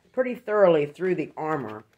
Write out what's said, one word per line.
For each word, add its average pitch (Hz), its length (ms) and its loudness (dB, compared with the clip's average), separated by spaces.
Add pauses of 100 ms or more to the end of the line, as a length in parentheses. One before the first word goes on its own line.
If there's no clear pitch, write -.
(120)
pretty 247 240 -4
thoroughly 180 500 4
through 175 300 -4
the 151 200 -6
armor. 131 500 -6 (120)